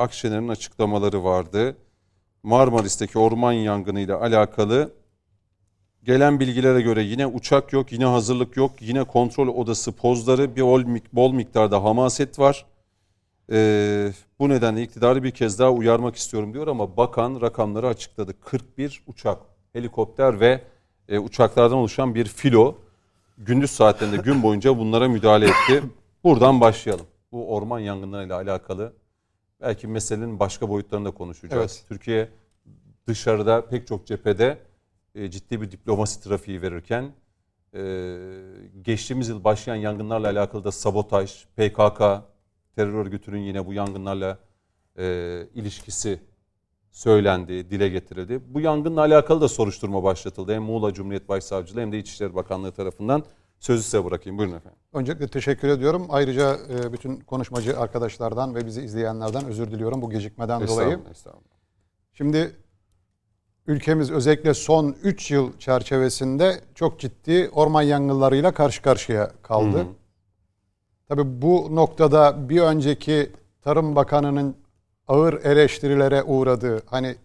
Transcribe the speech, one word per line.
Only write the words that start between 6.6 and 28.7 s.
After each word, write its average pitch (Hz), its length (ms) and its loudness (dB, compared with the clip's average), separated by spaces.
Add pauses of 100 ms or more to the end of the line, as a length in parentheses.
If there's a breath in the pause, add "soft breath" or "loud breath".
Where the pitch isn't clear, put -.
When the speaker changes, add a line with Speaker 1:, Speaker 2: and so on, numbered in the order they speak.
Speaker 1:
göre 110 220 2
yine 120 240 -2
uçak 131 460 0
yok, 135 180 -2
yine 123 140 -2
hazırlık 123 520 0
yok, 131 140 2 (100)
yine 123 220 -2
kontrol 123 440 0
odası 117 440 -4
pozları, 123 640 0
bir 131 60 -2
ol-, 127 380 2 (140)
bol 127 200 4
miktarda 107 500 2
hamaset 127 560 0
var. 139 260 2 (840)
E, 104 600 2 (280)
bu 139 100 2
nedenle 117 340 2
iktidarı 120 400 2
bir 131 80 -2
kez 107 280 -4
daha 131 120 6
uyarmak 117 440 2
istiyorum 107 380 -8
diyor 151 140 -8
ama 104 300 -6
bakan 120 440 0
rakamları 110 460 -2
açıkladı. 104 540 -8
Kırk - 360 -10
bir 139 300 -10
uçak, 110 300 -6 (360)
helikopter 117 680 -2
ve, 127 220 4 (480)
e, 104 100 -2
uçaklardan 120 580 4
oluşan 123 380 -2
bir 113 100 0
filo 120 500 4 (640)
gündüz 123 340 0
saatlerinde 104 460 4
gün 123 260 0
boyunca 110 340 2
bunlara 113 300 0
müdahale 107 380 6
etti. 135 380 4 (400)
Buradan 131 380 6
başlayalım. 107 440 2 (260)
Bu 113 240 -8
orman 110 240 -6
yangınlarıyla 98 560 -10
alakalı 95 580 -8 (680)